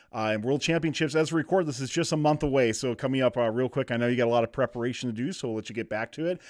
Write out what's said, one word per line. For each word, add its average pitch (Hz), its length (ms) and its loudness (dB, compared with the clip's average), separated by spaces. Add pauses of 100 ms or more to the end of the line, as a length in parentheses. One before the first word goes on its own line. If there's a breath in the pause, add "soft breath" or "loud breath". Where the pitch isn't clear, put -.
(100)
Uh, 110 220 -2
and 107 100 -2
World 135 200 0
Championships, 160 520 0
as 156 180 2
we 165 40 2
record, 170 300 2
this 135 140 -6
is 131 100 -6
just 170 220 0
a 160 40 0
month 151 260 2
away. 131 300 4
So 123 220 -2
coming 131 260 -2
up, 127 160 2
uh, 120 140 2
real 123 180 0
quick, 127 220 -2
I 117 80 0
know 120 100 2
you 120 80 2
got 120 80 4
a 117 60 4
lot 120 120 4
of 113 100 -2
preparation 123 580 -2
to 113 40 -4
do, 127 180 -4
so - 160 -8
we'll 110 80 -4
let 110 120 -8
you 110 60 -12
get 110 160 -6
back 110 220 -4
to 151 160 -6
it. 180 220 -4